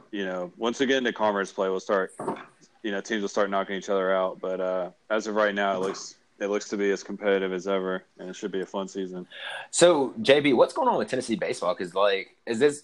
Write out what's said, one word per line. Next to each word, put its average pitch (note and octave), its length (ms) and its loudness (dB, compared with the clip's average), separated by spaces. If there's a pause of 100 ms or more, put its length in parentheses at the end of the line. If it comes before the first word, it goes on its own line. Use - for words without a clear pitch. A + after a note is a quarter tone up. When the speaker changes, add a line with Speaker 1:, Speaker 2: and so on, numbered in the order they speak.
(120)
Speaker 1:
you G2+ 140 -4
know, F#2 320 -6
once A#2 220 -2
we C3+ 60 2
get C3+ 120 4
into B2 140 0
conference G2+ 400 0
play, F#2+ 180 -2
we'll F#2+ 120 0
start, F#2+ 320 0 (720)
you G#2+ 80 -2
know, G2 100 -4
teams A2 200 -4
will G2+ 60 -2
start G2+ 220 0
knocking G2 260 -2
each F#2 140 -8
other F#2+ 240 2
out. F#2 260 0
But, F#2 220 -4
uh, F#2 300 -2 (180)
as A2 180 -2
of G#2+ 80 -4
right G#2+ 180 2
now, G2 220 0
it F#2 40 -2
looks, F#2+ 360 -6 (240)
it G#2 80 -4
looks G2+ 220 -2
to A2 80 -4
be G3+ 140 2
as - 120 -2
competitive G2 480 0
as F#2 160 -4
ever, F#2 360 -2 (160)
and F2+ 100 -12
it F#2 60 -12
should G2+ 160 -8
be F#2+ 100 -4
a F2+ 40 -4
fun F#2+ 220 -6
season. F#2 400 -8 (440)
Speaker 2:
So, D#3 500 6
J C3+ 180 6
B, C#3+ 140 4
what's C3+ 200 6
going C#4+ 140 0
on G#3+ 100 2
with A2 120 -2
Tennessee B2 260 -2
baseball? F2+ 400 -2
'Cause, F2 200 -8
like, G2 400 2 (100)
is A2+ 140 -2
this, C#3+ 240 4